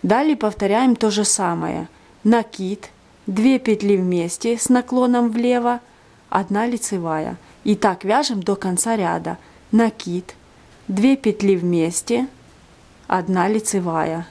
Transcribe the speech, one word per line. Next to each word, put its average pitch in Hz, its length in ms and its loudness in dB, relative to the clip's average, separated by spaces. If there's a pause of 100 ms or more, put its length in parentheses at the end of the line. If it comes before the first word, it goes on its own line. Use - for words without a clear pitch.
Далее 262 320 2
повторяем 214 600 2
то 220 140 0
же 208 140 0
самое. 170 640 -2 (360)
Накид, 214 680 0 (360)
две 220 340 2
петли 208 360 2
вместе 180 600 -2
с - 120 -6
наклоном 247 640 2
влево, 240 480 0 (500)
одна 196 380 0
лицевая. 170 680 -4 (260)
И 208 120 4
так 196 280 0
вяжем 214 400 0
до 196 120 0
конца 196 400 -2
ряда. 170 420 -4 (340)
Накид, 214 640 0 (520)
две 214 280 2
петли 208 400 0
вместе, 175 720 -2 (800)
одна 185 400 0
лицевая. 170 840 -2